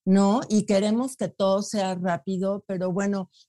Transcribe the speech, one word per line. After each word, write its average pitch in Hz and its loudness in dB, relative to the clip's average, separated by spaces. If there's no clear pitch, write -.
¿no? 196 4
Y 214 2
queremos 214 0
que 190 -4
todo 190 0
sea 196 -4
rápido, 190 -2
pero 185 -4
bueno, 196 -2